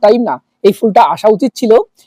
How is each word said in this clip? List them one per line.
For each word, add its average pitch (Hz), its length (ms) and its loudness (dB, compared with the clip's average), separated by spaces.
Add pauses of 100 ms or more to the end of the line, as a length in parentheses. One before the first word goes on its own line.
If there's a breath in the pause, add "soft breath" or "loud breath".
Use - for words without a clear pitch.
টাইম 226 200 2
না, 147 200 -8 (220)
এই 202 80 2
ফুলটা 220 320 0
আসা 165 240 -2
উচিত 220 280 0
ছিল 220 180 0 (340)